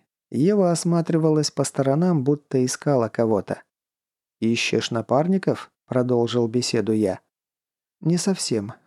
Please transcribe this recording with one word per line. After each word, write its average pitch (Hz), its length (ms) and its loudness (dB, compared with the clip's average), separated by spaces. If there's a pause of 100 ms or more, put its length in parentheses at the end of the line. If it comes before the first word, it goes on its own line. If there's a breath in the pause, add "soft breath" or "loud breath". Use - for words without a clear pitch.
(300)
Ева 180 420 2
осматривалась 160 800 2
по - 140 -2
сторонам, 143 600 0
будто 139 400 0
искала 127 460 0
кого-то. 110 540 -2 (760)
«Ищешь 113 520 -2
напарников?» – 139 800 -2 (160)
продолжил 120 600 0
беседу 113 440 -2
я. 107 300 0 (800)
«Не 170 160 2
совсем. 120 560 -4 (140)